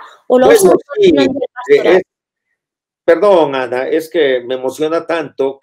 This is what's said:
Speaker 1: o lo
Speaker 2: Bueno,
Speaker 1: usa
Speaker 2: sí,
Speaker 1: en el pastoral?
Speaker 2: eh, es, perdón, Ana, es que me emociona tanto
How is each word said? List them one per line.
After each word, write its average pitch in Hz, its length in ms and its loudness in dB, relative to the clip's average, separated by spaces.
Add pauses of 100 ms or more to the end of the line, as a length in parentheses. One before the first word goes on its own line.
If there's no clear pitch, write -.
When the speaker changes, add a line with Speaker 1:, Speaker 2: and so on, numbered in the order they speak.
(280)
Speaker 1:
o 254 100 4
lo 254 80 4
Speaker 2:
Bueno, 226 140 6
Speaker 1:
usa 185 100 4 (300)
Speaker 2:
sí, 392 80 4
Speaker 1:
en 302 120 2
el 135 80 2
pastoral? - 680 0
Speaker 2:
eh, - 40 4
es, - 40 -6 (1040)
perdón, 165 500 2
Ana, 127 340 -6
es 160 200 -4
que 131 320 -2
me 120 140 -10
emociona 156 520 -6
tanto 135 560 -6